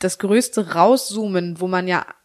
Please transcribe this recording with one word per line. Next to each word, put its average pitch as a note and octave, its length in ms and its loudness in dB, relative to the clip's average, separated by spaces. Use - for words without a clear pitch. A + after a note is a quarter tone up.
das F#3 180 -4
größte G#3 560 0
Rauszoomen, F#3+ 840 2
wo F#3 80 -2
man F#3 180 -2
ja F3+ 200 -2